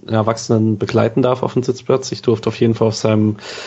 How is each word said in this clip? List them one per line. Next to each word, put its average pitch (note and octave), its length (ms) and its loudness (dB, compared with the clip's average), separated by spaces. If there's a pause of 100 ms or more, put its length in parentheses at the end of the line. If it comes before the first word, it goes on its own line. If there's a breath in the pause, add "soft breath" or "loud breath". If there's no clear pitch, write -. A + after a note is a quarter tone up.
einen A2+ 100 -4
Erwachsenen A2 600 0
begleiten A2 440 0
darf B2+ 220 0
auf - 100 -4
dem B2 100 0
Sitzplatz. C3 480 -2
Ich B2 100 -6
durfte A2+ 280 0
auf A2 100 -6
jeden A#2 160 4
Fall A2+ 140 2
auf A2 60 -2
seinem G#2+ 420 2 (300 loud breath)